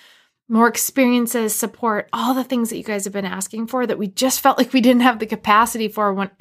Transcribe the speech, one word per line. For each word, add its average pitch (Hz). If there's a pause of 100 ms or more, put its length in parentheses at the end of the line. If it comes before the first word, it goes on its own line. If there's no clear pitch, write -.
(520)
more 226
experiences, 233
support, 220
all 226
the 254
things 240
that 233
you -
guys 208
have 196
been 202
asking 190
for 247
that -
we 202
just 254
felt 269
like 254
we 262
didn't 247
have 240
the 220
capacity 220
for 208
when 190 (120)